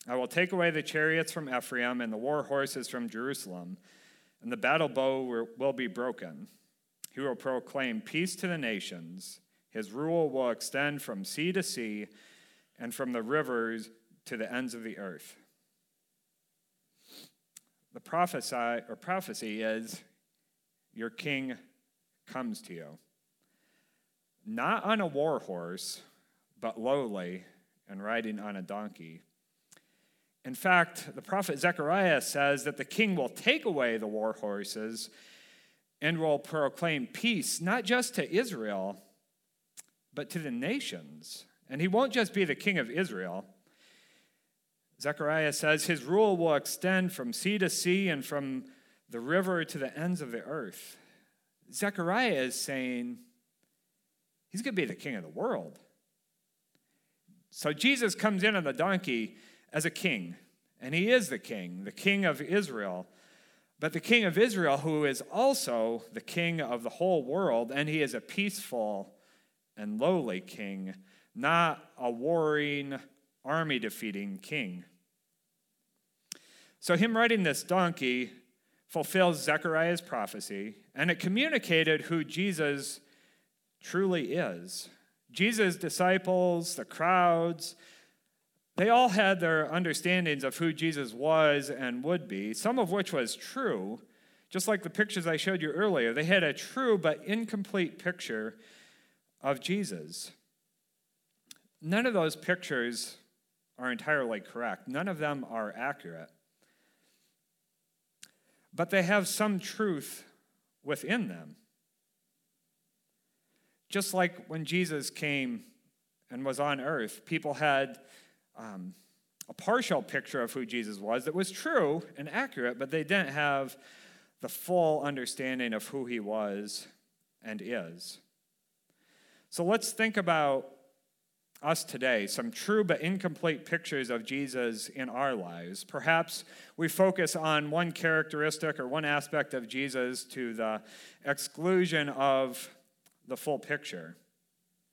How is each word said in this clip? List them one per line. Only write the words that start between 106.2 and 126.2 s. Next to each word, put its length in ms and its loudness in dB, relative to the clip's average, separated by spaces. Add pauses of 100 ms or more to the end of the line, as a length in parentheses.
But 160 -2
they 140 4
have 260 4
some 300 0
truth 680 -4 (580)
within 460 -2
them. 280 -12 (2250)
Just 240 -2
like 320 0
when 180 -6
Jesus 460 0
came 560 -2 (640)
and 120 -8
was 160 -2
on 220 0
earth, 460 -4
people 260 -2
had, 480 2 (540)
um, 400 -12 (540)
a 60 -18
partial 480 0
picture 400 -4
of 100 -4
who 140 -4
Jesus 320 -6
was 260 -2
that 100 -4
was 160 0
true 560 0 (120)
and 100 -10
accurate, 500 -2
but 120 -6
they 120 0
didn't 300 0
have 460 0 (600)
the 80 -6
full 540 2
understanding 720 -2
of 160 -4
who 160 -6
he 160 -4